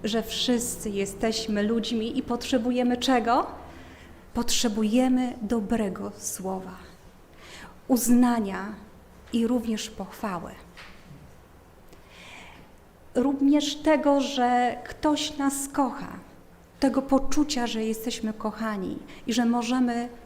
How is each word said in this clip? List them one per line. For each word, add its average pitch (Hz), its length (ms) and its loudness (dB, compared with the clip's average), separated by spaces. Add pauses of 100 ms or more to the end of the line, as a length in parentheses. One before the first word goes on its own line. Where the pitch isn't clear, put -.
że 220 180 0
wszyscy - 680 -2
jesteśmy 208 720 -2
ludźmi 226 560 0
i 254 40 -2
potrzebujemy 247 720 0
czego? 247 500 2 (880)
Potrzebujemy 240 960 2 (100)
dobrego 202 760 -2
słowa, 185 580 -8 (1120)
uznania 226 840 4 (580)
i 233 140 2
również 226 440 -2
pochwały. 190 600 -8 (2750)
Również 277 600 4
tego, 285 440 4
że 247 640 2
ktoś - 520 0
nas 277 320 -2
kocha, - 440 -2 (680)
tego 269 220 4
poczucia, 269 640 2
że 220 180 -2
jesteśmy 220 480 -4
kochani 214 680 -4 (280)
i 240 60 -2
że 233 140 4
możemy 240 640 2 (180)